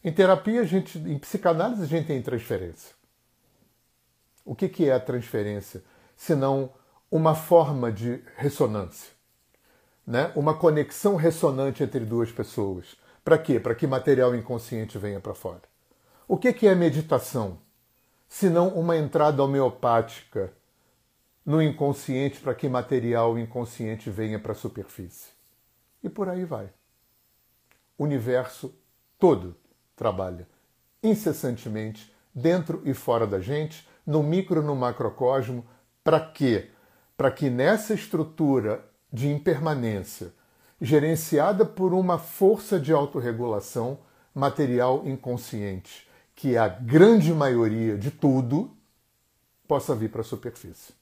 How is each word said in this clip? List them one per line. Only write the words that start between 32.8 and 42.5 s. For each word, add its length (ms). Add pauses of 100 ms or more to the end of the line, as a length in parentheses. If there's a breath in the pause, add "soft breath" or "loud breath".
e 80
fora 360
da 100
gente, 500 (160 soft breath)
no 200
micro, 360
no 140
macrocosmo. 880 (380 soft breath)
Pra 160
quê? 520 (460 soft breath)
Pra 140
que 180
nessa 460
estrutura 880 (280)
de 160
impermanência, 1040 (480 soft breath)
gerenciada 840
por 300
uma 240
força 600